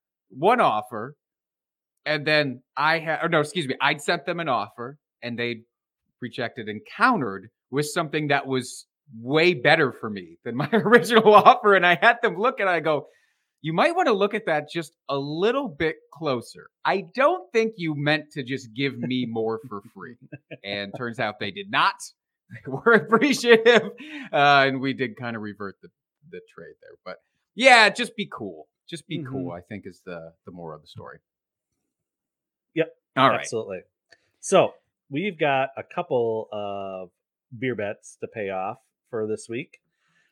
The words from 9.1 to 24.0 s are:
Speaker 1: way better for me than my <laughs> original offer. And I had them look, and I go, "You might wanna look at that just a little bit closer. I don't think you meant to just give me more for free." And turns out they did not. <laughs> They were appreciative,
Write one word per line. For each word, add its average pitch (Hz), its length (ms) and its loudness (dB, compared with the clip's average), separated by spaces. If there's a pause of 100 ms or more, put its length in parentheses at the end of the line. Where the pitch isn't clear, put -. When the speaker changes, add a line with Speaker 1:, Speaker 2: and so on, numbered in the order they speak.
Speaker 1:
way 156 320 4
better 147 400 2
for 113 160 -10
me 90 340 -12
than 120 120 -8
my 139 140 -4
<laughs> - 40 0
original 220 600 6
offer. 208 420 6
And 180 100 4
I 175 160 4
had 233 200 6
them 190 160 -2
look, 247 220 -2
and 196 100 0
I 170 120 0
go, 151 260 -2 (540)
"You 156 120 -6
might 294 220 2
wanna 320 180 2
look 202 200 0
at 214 120 -8
that 151 240 -2
just 165 240 -10 (160)
a 139 80 -2
little 190 500 -2
bit 156 280 -4 (180)
closer. 139 540 -6 (180)
I 180 200 0 (100)
don't 320 360 0
think 226 260 0
you 165 180 -4
meant 151 380 -2
to 143 100 -8
just 117 320 -10
give 131 220 -4
me 123 300 -4
more 113 400 -4
for 101 140 -12 (140)
free." 95 220 -18 (460)
And 101 340 -8
turns 117 220 -8
out 107 200 -4
they 101 120 -6
did 98 200 -12
not. 170 280 2
<laughs> - 40 -18 (460)
They - 220 -16
were 226 220 4
appreciative, 226 880 6 (500)